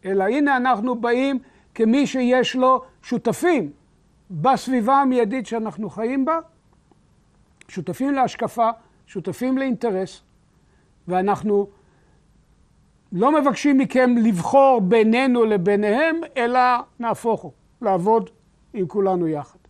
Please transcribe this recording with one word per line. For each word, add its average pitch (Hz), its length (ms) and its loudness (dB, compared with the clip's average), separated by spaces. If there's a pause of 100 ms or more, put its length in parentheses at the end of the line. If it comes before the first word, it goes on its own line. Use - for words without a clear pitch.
אלא 190 180 0
הנה 277 340 0
אנחנו 247 380 -2
באים 247 440 0 (360)
כמי 226 320 2
שיש 254 480 0
לו 254 280 2 (180)
שותפים 233 720 -2 (600)
בסביבה 247 640 0
המיידית 254 500 0
שאנחנו 220 440 -8
חיים 254 360 -4
בה, 320 140 -2 (1300)
שותפים 190 460 -6
להשקפה, 233 560 -2 (380)
שותפים 247 500 -4
לאינטרס, 226 640 -4 (840)
ואנחנו 202 600 0 (1400)
לא 269 300 2
מבקשים 277 360 2
מכם 254 400 2
לבחור 233 640 4
בינינו 233 640 2
לביניהם, 208 680 0 (220)
אלא 247 220 0 (400)
נהפוך 226 420 -2
הוא, 160 100 -16 (300)
לעבוד 196 480 0 (440)
עם 190 140 -4
כולנו 185 400 -2
יחד. 147 320 -8 (100)